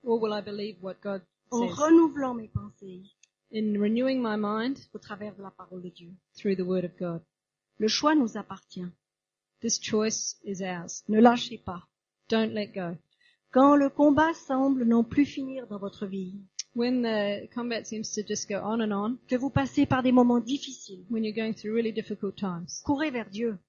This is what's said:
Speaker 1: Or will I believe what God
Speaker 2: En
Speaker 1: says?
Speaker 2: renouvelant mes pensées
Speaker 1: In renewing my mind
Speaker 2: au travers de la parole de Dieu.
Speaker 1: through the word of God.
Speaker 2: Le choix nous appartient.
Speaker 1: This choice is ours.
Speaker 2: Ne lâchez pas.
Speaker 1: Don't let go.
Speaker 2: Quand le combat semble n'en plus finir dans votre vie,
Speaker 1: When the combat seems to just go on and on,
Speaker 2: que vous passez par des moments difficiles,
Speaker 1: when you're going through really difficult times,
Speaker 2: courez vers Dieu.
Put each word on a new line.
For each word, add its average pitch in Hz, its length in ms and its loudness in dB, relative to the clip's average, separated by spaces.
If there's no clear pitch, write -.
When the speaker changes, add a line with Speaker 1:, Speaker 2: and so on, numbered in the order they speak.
Speaker 1:
Or 233 160 0
will 214 120 -2
I 208 100 -4
believe 208 400 -8
what 190 200 -10
God 196 200 -6
Speaker 2:
En 240 160 -2
Speaker 1:
says? 175 80 -4
Speaker 2:
renouvelant 294 600 4
mes 226 140 -10
pensées 196 540 -10
Speaker 1:
In 214 280 -2
renewing 247 420 2
my 214 140 -2
mind 220 400 -2
Speaker 2:
au 214 40 -12
travers 208 380 -14
de 202 60 -18
la 190 80 -14
parole 185 320 -16
de 180 60 -12
Dieu. 175 220 -20
Speaker 1:
through 202 200 0
the 185 100 -2
word 180 180 0
of 180 140 -8
God. 170 240 -6
Speaker 2:
Le 214 100 2
choix 302 260 2
nous 240 220 2
appartient. 190 500 -12
Speaker 1:
This 226 220 -4
choice 220 600 -2
is 190 180 -8
ours. 180 460 -8
Speaker 2:
Ne 208 120 6
lâchez 233 380 6
pas. 180 240 -12
Speaker 1:
Don't 220 240 0
let 214 220 -4
go. 175 220 -6
Speaker 2:
Quand 277 240 8
le 277 120 4
combat 302 460 4
semble 269 500 0
n'en 233 200 4
plus 285 200 2
finir 262 440 -10
dans 208 100 -10
votre 196 280 -8
vie, 190 280 -8
Speaker 1:
When 247 300 0
the 208 500 -2
combat 233 320 -4
seems 220 300 -8
to 214 100 -4
just 208 240 -6
go 202 120 -2
on 214 200 -2
and 214 100 0
on, 208 240 -2
Speaker 2:
que 254 80 0
vous 254 120 0
passez 277 380 2
par 254 160 2
des 254 100 6
moments 240 280 6
difficiles, 220 680 -8
Speaker 1:
when 226 160 -2
you're 214 100 -4
going 220 200 -4
through 208 200 -8
really 226 180 0
difficult 202 440 -6
times, 180 480 -6
Speaker 2:
courez 294 260 0
vers 226 200 -8
Dieu. 214 260 -4